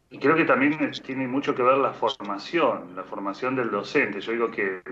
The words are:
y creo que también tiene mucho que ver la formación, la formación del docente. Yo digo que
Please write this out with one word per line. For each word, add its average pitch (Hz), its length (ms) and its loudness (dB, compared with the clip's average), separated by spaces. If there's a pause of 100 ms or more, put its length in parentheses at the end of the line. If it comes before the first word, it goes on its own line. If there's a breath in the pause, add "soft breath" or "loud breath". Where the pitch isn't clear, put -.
(120)
y 147 60 -16
creo 147 180 4
que 160 100 4
también 143 460 2 (140)
tiene 131 220 -4
mucho 139 260 0
que 127 80 0
ver 131 160 6
la 127 160 2
formación, 101 1000 -2
la 92 80 -10
formación 101 520 -6
del 120 140 0
docente. 101 520 0
Yo 110 100 -4
digo 117 180 0
que 98 320 -4 (100)